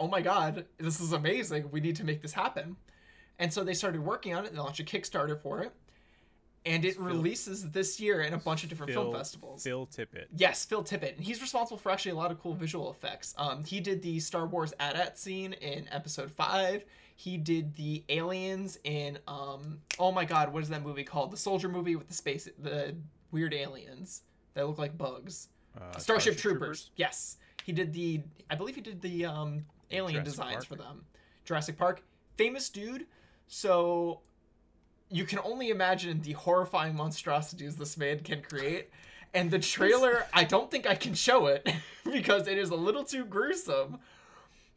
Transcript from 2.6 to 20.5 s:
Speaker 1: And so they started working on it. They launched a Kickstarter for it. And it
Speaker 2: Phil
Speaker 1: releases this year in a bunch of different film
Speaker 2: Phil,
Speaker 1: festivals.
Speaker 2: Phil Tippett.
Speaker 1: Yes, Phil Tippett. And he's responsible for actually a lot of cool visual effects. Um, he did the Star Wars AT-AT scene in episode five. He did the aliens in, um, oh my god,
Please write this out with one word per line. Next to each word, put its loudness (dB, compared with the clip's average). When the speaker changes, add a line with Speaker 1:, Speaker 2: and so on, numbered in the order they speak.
Speaker 1:
And 2
so 0
they 0
started 0
working -2
on -2
it. -10
They -8
launched -4
a -6
Kickstarter -2
for -4
it. -8
And 2
it 2
Speaker 2:
Phil -4
Speaker 1:
releases -2
this -2
year 4
in 0
a -2
bunch 0
of -10
different -6
film 2
Speaker 2:
Phil, -2
Speaker 1:
festivals. -10
Speaker 2:
Phil -4
Tippett. -10
Speaker 1:
Yes, 4
Phil 0
Tippett. -4
And -8
he's -4
responsible -2
for -2
actually 0
a -2
lot 0
of -6
cool -4
visual -4
effects. -8
Um, -2
he -6
did -2
the -2
Star -2
Wars -2
AT-AT -2
scene -6
in -8
episode -6
five. 2
He -6
did 0
the -4
aliens -2
in, -4
um, -10
oh 4
my 2
god, 4